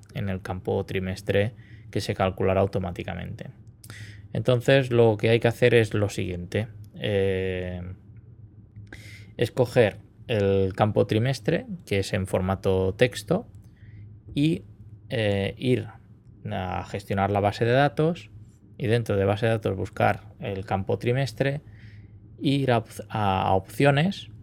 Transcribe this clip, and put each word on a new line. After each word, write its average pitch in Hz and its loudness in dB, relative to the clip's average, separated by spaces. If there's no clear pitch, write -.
en 104 -6
el 95 -6
campo 98 -4
trimestre 95 -2
que 110 -4
se 104 -4
calculara 95 2
automáticamente. 92 -4
Entonces, 127 2
lo 117 6
que 110 2
hay 117 6
que 117 2
hacer 117 4
es 113 4
lo 104 0
siguiente. 90 -4
Eh, 92 -2
escoger 120 2
el 98 2
campo 107 2
trimestre, 135 -2
que 101 0
es - -6
en 95 -2
formato 95 0
texto, 165 0
y, 156 0
eh, 101 0
ir 123 0
a 92 -4
gestionar 98 0
la 101 2
base 101 2
de 117 2
datos, 147 2
y - -4
dentro 110 2
de 98 4
base 104 2
de 113 4
datos 107 -2
buscar 104 0
el 98 -6
campo 98 -2
trimestre, 135 -2
ir 135 2
a 117 4
op-, - -8
a, 98 0
a 98 2
opciones, 143 0